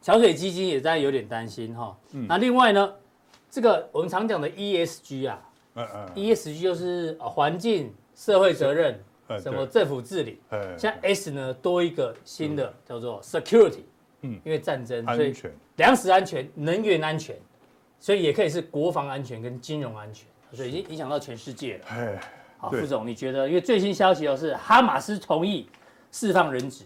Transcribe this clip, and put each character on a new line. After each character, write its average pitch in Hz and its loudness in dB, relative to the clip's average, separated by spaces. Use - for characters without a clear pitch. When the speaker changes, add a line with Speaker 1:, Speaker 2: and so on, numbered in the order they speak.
Speaker 1:
桥 208 6
水 214 8
基 180 -4
金 185 -2
也 143 0
在 160 2
有 139 2
点 123 -2
担 113 -8
心 113 -10
哈。 117 -10
Speaker 2:
嗯。 131 -8
Speaker 1:
那 170 2
另 240 2
外 247 6
呢， 202 4
这 269 -6
个 220 4
我 151 -2
们 175 0
常 190 -2
讲 202 0
的 147 -4
E 202 -2
S 170 -2
G 135 -8
啊， 117 -8
Speaker 2:
哎， 120 -10
哎， 113 -10
哎。 101 -12
Speaker 1:
E 202 2
S 160 -2
G 156 -12
就 180 0
是， 170 -6
呃， 117 -8
环 156 0
境、 170 -2
社 202 4
会 185 6
责 139 2
任， 151 2
Speaker 2:
哎， 113 -8
对。 101 -6
Speaker 1:
什 127 -8
么 135 -4
政 190 2
府 139 -4
治 170 -6
理。 113 -10
Speaker 2:
哎， 107 -4
哎。 92 -8
Speaker 1:
像 - -2
S 196 0
呢， 135 -6
多 180 0
一 170 0
个 131 -4
新 151 -6
的， 139 -4
Speaker 2:
嗯。 104 -12
Speaker 1:
叫 120 -12
做 113 -8
security。 175 4
Speaker 2:
嗯。 120 -10
Speaker 1:
因 160 -4
为 156 -2
战 139 -4
争， 117 -6
所 120 0
以 143 2
Speaker 2:
安 131 -4
全。 - -14
Speaker 1:
粮 226 6
食 190 0
安 190 6
全、 143 -8
能 165 -2
源 185 2
安 156 -2
全， 127 -12
所 - 0
以 196 0
也 151 2
可 208 2
以 165 2
是 160 -4
国 160 -2
防 147 -4
安 135 -8
全 113 -12
跟 123 -10
金 151 -8
融 117 -8
安 107 -16
全， - -20
所 123 -12
以 123 -6
已 127 -8
经 180 -8
影 160 -14
响 151 -8
到 147 -2
全 139 -8
世 120 -14
界 113 -10
了。 - -20
Speaker 2:
哎， 113 -6
Speaker 1:
好， - -8
Speaker 2:
对。 - -2
Speaker 1:
副 151 -4
总， 117 -4
你 120 -8
觉 131 -8
得？ 135 -2
因 156 -2
为 180 4
最 220 2
新 190 0
消 190 4
息 151 0
哦， 139 0
是 151 -4
哈 - 6
马 - 2
斯 208 -6
同 165 0
意 196 -4
释 208 -2
放 165 4
人 127 -4
质。 - -16